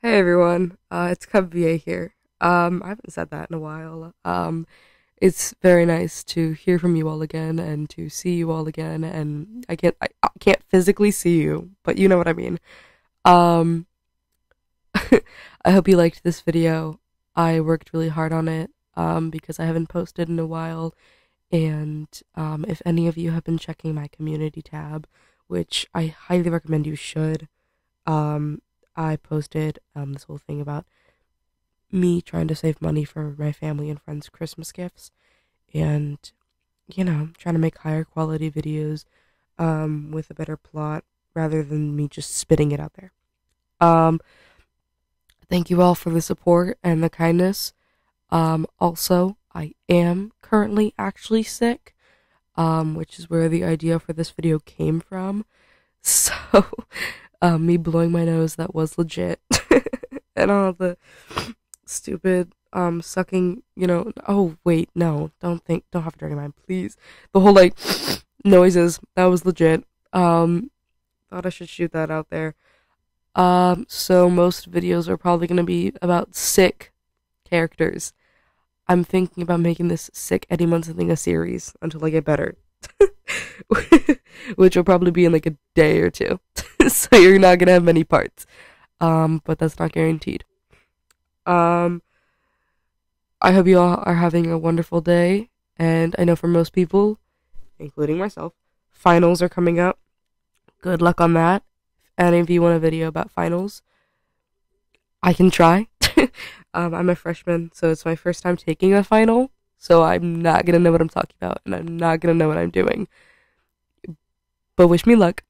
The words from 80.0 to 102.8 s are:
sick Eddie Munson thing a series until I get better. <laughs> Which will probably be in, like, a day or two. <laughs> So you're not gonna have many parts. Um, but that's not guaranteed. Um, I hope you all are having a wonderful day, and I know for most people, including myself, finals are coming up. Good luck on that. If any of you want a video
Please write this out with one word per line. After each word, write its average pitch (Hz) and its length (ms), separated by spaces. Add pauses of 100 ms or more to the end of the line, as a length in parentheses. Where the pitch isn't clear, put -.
sick - 360
Eddie 175 160
Munson 165 300
thing 170 160
a 160 60
series 170 640
until 160 240
I 160 60
get 160 120
better. 147 320 (440)
<laughs> - 1600
Which 190 200
will 180 100
probably 180 260
be 175 140
in, 165 80
like, 156 120
a 156 120 (180)
day 160 240
or 170 100
two. - 360
<laughs> - 40 (380)
So - 300
you're 190 200
not 180 220
gonna 180 140
have 175 100
many 165 200
parts. - 420 (540)
Um, 160 460
but 160 140
that's 160 180
not 165 140
guaranteed. 160 520 (1000)
Um, 175 560 (1400)
I 185 100
hope 185 160
you 185 120
all 175 260
are 175 100
having 170 360
a 165 60
wonderful 165 440
day, 175 480 (280)
and 165 400
I 175 60
know 170 120
for 170 120
most 170 260
people, 202 460 (580)
including 151 400
myself, 175 360 (380)
finals 170 500
are 180 80
coming 170 300
up. 180 200 (800)
Good 170 200
luck 170 200
on 170 120
that. 170 300 (400)
If - 220
any 175 140
of 170 100
you 175 120
want 170 140
a 160 40
video 160 280